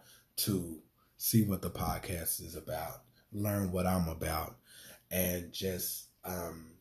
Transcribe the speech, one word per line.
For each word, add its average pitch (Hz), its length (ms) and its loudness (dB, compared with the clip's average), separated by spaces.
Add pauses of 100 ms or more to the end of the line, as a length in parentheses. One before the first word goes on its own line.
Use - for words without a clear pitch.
(360)
to 87 420 0 (400)
see - 240 8
what 98 180 2
the 90 100 -2
podcast 87 720 -2
is 82 140 -10
about, 78 460 -6 (280)
learn 101 400 2
what 90 160 2
I'm 92 220 4
about, 80 480 -2 (540)
and 90 420 0
just, - 540 -2 (180)
um, 82 460 -6 (100)